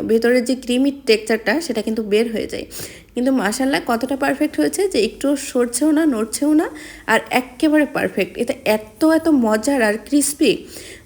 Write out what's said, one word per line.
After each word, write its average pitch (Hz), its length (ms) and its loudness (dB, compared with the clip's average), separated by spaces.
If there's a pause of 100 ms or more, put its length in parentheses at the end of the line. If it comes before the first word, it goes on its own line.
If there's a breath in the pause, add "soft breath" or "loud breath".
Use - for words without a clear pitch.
ভেতরের 233 360 4
যে 262 100 0
ক্রিমি 254 360 0 (160)
টেক্সচারটা 220 540 0
সেটা 226 220 -4
কিন্তু 220 200 -2
বের 220 300 0
হয়ে - 140 -4
যায়, - 200 -10 (480 loud breath)
কিন্তু 247 180 0
মাশাআল্লাহ 262 540 0
কতটা 262 300 -2
পারফেক্ট 285 440 -2
হয়েছে 302 280 0
যে 349 120 0
একটু 277 360 0
সরছেও 247 540 0
না, 311 160 4
নড়ছেও 262 480 0
না, 320 160 2 (360 loud breath)
আর 226 140 2 (100)
এক্কেবারে 294 600 2
পারফেক্ট। 190 460 -2
এটা - 160 -2 (100)
এত 214 400 0
এত 320 240 4
মজার 240 540 2
আর 208 120 2 (100)
ক্রিসপি। - 640 0 (400 loud breath)